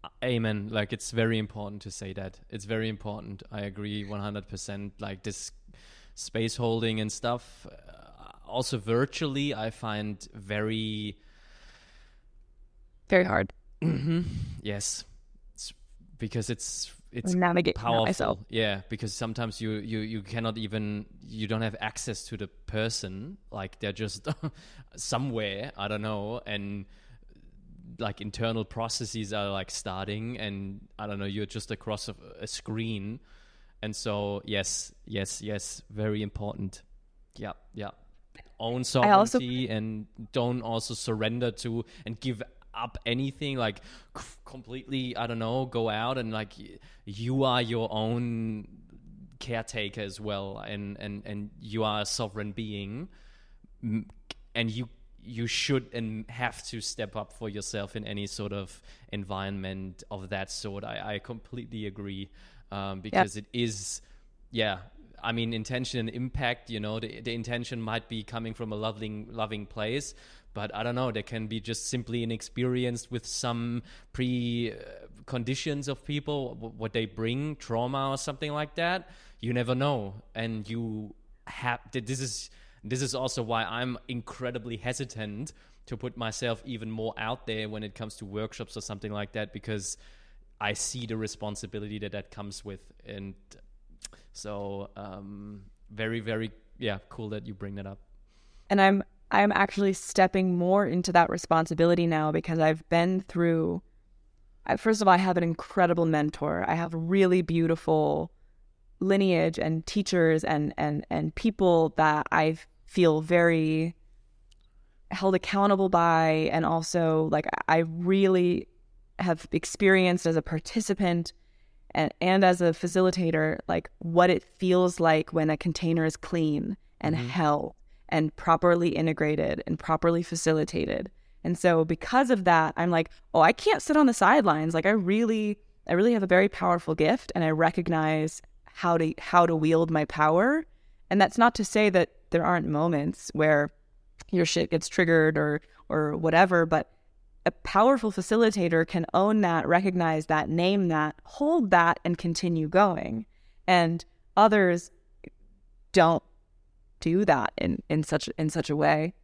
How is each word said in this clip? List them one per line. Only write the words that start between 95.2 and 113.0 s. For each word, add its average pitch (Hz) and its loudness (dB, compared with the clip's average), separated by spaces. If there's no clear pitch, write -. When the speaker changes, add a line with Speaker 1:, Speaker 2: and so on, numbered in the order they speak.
Speaker 1:
very, 113 -4
very, 110 -4
yeah, 101 -4
cool 107 -10
that 107 -8
you 110 -12
bring 98 -10
that 98 -10
up. 98 -14
Speaker 2:
And 196 4
I'm, 196 6
I'm 202 6
actually 196 4
stepping 185 4
more 185 4
into 175 0
that 175 8
responsibility 165 4
now 156 2
because 160 0
I've 156 2
been 175 2
through, 170 0
I, - 2
first 220 2
of 196 6
all, 180 10
I 175 6
have 185 2
an 175 2
incredible 170 2
mentor. 151 0
I 160 0
have 165 -4
really 180 4
beautiful 160 0
lineage 185 4
and 160 0
teachers 165 2
and, 147 0
and, 151 -2
and 156 -2
people 175 4
that 156 2
I 160 2
feel 160 4